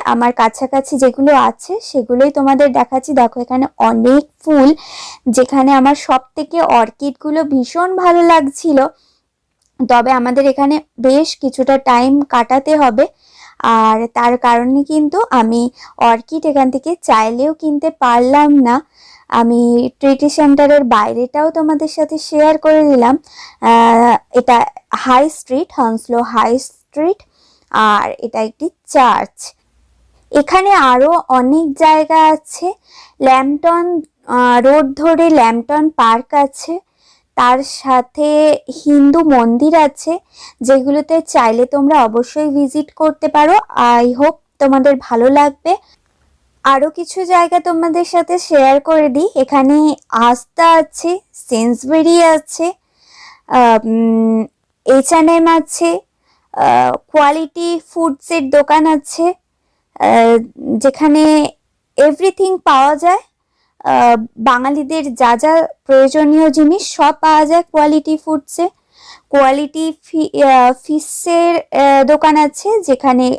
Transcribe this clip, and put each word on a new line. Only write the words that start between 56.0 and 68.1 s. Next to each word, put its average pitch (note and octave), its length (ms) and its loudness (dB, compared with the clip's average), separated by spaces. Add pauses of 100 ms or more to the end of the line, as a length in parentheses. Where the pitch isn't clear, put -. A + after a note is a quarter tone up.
আহ, B2 440 0
কোয়ালিটি D#4+ 840 -2 (140)
ফুডসের D#4+ 560 -4
দোকান D4+ 360 2
আছে, E4 480 -2 (680)
আহ, A3+ 380 2 (400)
যেখানে D4+ 680 0 (480)
এভরিথিং F#4 640 0
পাওয়া C#4+ 380 0
যায়। F4 220 0 (640)
আহ, A#3+ 320 2 (220)
বাঙালিদের C#4 760 -4
যা A#3+ 220 0
যা D#4+ 320 0 (160)
প্রয়োজনীয় D4 680 2
জিনিস D#4 420 0
সব D4+ 280 0
পাওয়া D#4 240 2
যায় E4 180 0
কোয়ালিটি D#4 640 0